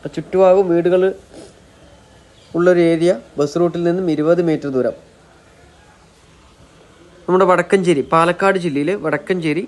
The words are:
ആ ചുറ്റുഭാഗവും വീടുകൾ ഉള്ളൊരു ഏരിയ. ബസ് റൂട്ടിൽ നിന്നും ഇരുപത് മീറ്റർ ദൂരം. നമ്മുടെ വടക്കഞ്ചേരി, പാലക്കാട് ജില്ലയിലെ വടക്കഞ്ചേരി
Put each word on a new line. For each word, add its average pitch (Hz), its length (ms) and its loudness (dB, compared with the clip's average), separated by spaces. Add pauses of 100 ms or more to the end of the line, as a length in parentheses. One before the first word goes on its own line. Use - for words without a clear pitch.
ആ - 140 -12
ചുറ്റുഭാഗവും 185 560 2
വീടുകൾ 175 300 2 (1600)
ഉള്ളൊരു 175 320 4
ഏരിയ. 170 240 0 (240)
ബസ് 143 240 -2
റൂട്ടിൽ 170 260 -2
നിന്നും 185 180 -2 (100)
ഇരുപത് 170 340 0
മീറ്റർ 143 260 -4
ദൂരം. 117 180 -2 (2250)
നമ്മുടെ 185 280 2
വടക്കഞ്ചേരി, 175 600 0
പാലക്കാട് 175 540 0
ജില്ലയിലെ 147 300 -4 (100)
വടക്കഞ്ചേരി 160 600 -4